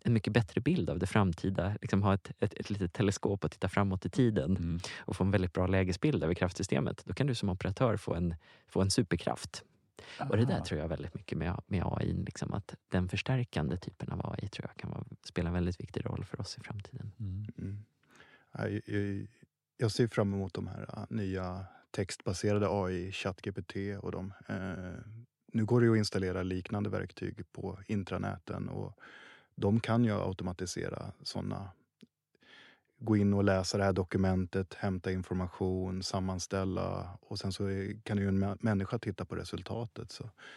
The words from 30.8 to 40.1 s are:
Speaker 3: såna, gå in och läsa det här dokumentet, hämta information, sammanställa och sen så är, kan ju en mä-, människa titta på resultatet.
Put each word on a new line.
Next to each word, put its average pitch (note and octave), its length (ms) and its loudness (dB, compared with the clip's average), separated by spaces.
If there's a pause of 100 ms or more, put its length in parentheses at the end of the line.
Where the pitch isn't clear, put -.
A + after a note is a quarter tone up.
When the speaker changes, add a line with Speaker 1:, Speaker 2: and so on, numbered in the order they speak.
Speaker 3:
såna, F#2+ 460 -6 (1300)
gå A2 180 4
in G2+ 160 6
och G2 100 4
läsa F#2+ 340 4
det G2+ 60 4
här G2 100 6
dokumentet, F#2 800 2
hämta F#2+ 380 -2
information, F#2 920 -2
sammanställa F#2 1160 -2
och - 180 -10
sen G2 140 -2
så G2+ 120 -2
är, G2 380 -4
kan G#2 140 -2
ju G2 100 2
en G2 160 4
mä-, G2 180 -2
människa G#2+ 380 2
titta F#2 260 -4
på F2+ 100 -8
resultatet. F#2 760 -6